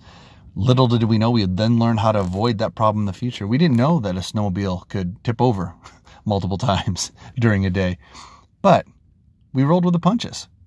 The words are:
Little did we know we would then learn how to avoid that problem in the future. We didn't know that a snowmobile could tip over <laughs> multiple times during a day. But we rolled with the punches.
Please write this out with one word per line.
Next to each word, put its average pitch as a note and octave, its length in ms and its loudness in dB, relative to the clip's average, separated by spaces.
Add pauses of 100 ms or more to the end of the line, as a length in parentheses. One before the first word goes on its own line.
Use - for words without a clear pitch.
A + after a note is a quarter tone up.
(600)
Little B2+ 280 4
did A#2 160 2
we A2 160 2
know A2+ 100 2
we A#2+ 120 2
would F#2 160 -2
then A#2 200 2
learn A2+ 200 2
how G#2+ 140 2
to G#2+ 80 0
avoid G2 380 -2
that G2 160 -4
problem G#2+ 300 0
in - 20 -2
the F#2+ 80 -6
future. A#2+ 320 -8
We A#2+ 140 0
didn't D#3 180 2
know D3 220 2
that F#2+ 160 -4
a F#2 60 -4
snowmobile G2 680 -4
could F#2+ 340 -8
tip A#2 160 -4
over F#2+ 360 0 (240)
<laughs> - 260 -20
multiple G2 320 -4
times F2+ 540 -4 (280)
during G#2+ 240 2
a G2 60 0
day. F2+ 300 -2 (640)
But E3 240 4 (680)
we C3 100 2
rolled F3 220 2
with F3+ 80 2
the E3+ 60 0
punches. - 480 -2 (200)